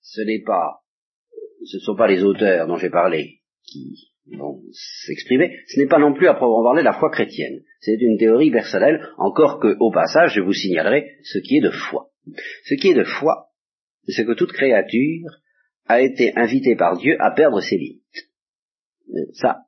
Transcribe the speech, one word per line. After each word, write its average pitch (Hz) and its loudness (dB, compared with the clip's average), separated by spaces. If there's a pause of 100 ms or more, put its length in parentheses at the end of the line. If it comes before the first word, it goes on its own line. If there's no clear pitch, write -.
ce - -12
n'est 107 -4
pas, 87 -4 (840)
ce - -14
ne 92 -10
sont 104 -4
pas 107 4
les 92 2
auteurs 95 2
dont 85 -4
j'ai 87 -4
parlé 85 -2 (220)
qui - -20 (280)
vont 69 -12 (440)
s'exprimer, 127 -2 (120)
ce - -4
n'est 139 2
pas 147 4
non 147 4
plus 147 2
à 151 6
proprement 117 2
parler 135 4
la 113 0
foi 156 0
chrétienne. - -6 (180)
C'est 107 -2
une 113 2
théorie 117 4
personnelle, 113 0 (100)
encore 143 0
que, 107 2
au 113 2
passage, 90 2
je 104 0
vous 92 0
signalerai 101 -2
ce - -8
qui 127 0
est - 4
de 104 2
foi. - -10 (540)
Ce 156 -4
qui 165 0
est 170 4
de 107 2
foi, - -4 (580)
c'est - -2
que 113 -2
toute - -2
créature 135 0 (560)
a 120 2
été 131 2
invitée 120 2
par 87 0
Dieu 127 -2
à - 2
perdre 127 2
ses - -4
limites. - -10 (1080)
Euh, - -6
ça. - -2